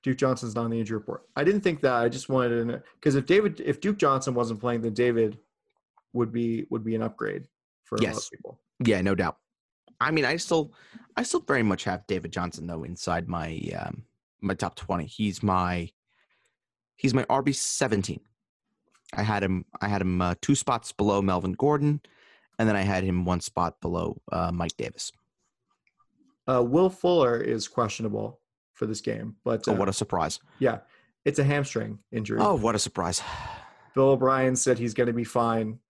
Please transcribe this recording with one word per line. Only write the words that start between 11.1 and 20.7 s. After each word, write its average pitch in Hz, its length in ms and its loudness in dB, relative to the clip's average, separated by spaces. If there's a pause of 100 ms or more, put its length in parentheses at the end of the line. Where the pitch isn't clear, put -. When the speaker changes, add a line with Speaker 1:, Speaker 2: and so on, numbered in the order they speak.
Speaker 2:
I 240 60 0
still 339 180 0
very 131 220 2
much 98 220 2
have 92 240 -4
David 85 240 -4
Johnson 87 340 -6
though 82 160 -6
inside 85 460 -4
my, 80 320 -6 (180)
um, 50 240 -8 (380)
my 95 140 -2
top 90 200 -4
twenty. 87 320 -4
He's 104 340 -4
my, 90 480 0 (1080)
he's 127 180 0
my 131 160 2
R 135 120 2
B 139 100 0
seventeen. 107 680 -2 (920)
I 101 80 -2
had 104 220 0
him, 92 220 -2 (140)
I 95 60 -2
had 101 140 0
him, 90 200 0
uh, 87 220 2
two 143 140 4
spots - 340 -2